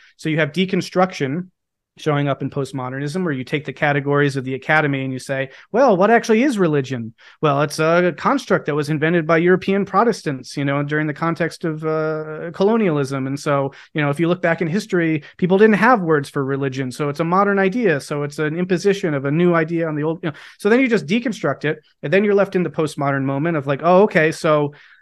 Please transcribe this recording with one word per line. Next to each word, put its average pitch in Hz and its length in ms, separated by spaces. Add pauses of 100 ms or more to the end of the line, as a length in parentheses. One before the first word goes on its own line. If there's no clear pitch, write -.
(160)
So - 120
you 156 120
have 151 140
deconstruction, 180 960 (500)
showing 143 280
up 135 140
in 139 80
postmodernism, 139 760
where 165 100
you 127 100
take 143 220
the 139 80
categories 143 600
of 135 80
the 131 100
academy 143 500
and 135 80
you 127 80
say, 135 300 (220)
"Well, 226 260
what 196 120
actually 226 340
is 269 140
religion?" 131 560 (280)
Well, 143 200
it's 151 180
a 170 380
construct 208 480
that 147 100
was 147 140
invented 160 380
by 165 100
European 185 480
Protestants, 190 720
you 143 80
know, 143 180
during 151 240
the 147 60
context 165 520
of, 156 200
uh, 156 680
colonialism. 151 760
And 139 120
so, 139 340 (200)
you 156 80
know, 143 80
if 143 100
you 165 80
look 180 140
back 170 200
in 175 60
history, 165 560 (140)
people 185 200
didn't 214 180
have 220 260
words 156 280
for 143 140
religion. 135 480
So 147 180
it's 143 100
a 165 60
modern 196 340
idea. 190 400
So 147 240
it's 147 160
an 151 180
imposition 185 560
of 139 120
a 139 60
new 175 220
idea 165 340
on 151 80
the 147 80
old, 160 200
you 175 60
know. 143 60 (240)
So 208 100
then 233 100
you 269 80
just 202 180
deconstruct 185 600
it. 147 140 (240)
And 147 100
then 196 100
you're 208 120
left 190 200
in 180 80
the 160 60
postmodern 143 540
moment 139 340
of 135 100
like, 139 160
"Oh, 180 200
okay, 165 280
so 151 420 (280)